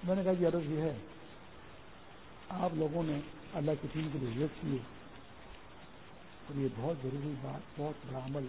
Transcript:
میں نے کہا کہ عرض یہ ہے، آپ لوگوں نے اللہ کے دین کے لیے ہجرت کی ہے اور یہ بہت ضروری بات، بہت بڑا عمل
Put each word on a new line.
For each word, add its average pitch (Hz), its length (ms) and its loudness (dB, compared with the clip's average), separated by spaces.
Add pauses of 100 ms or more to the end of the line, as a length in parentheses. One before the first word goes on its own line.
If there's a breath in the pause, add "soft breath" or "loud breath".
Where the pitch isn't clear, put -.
میں 180 100 6
نے 190 100 4
کہا 185 100 8
کہ 175 120 6
عرض 160 240 6
یہ 156 100 4
ہے، 156 160 4 (1500)
آپ 180 260 4
لوگوں 156 280 4
نے 151 180 2 (320)
اللہ 156 180 4 (120)
کے 151 120 -2
دین 156 180 2
کے 139 60 0
لیے 127 120 2
ہجرت 139 320 2
کی 147 100 2
ہے 127 100 2 (1600)
اور 139 120 -2
یہ 135 180 6
بہت 147 260 2
ضروری 139 400 0
بات، 139 380 -6
بہت 147 260 -2
بڑا 131 180 -4
عمل 135 240 -2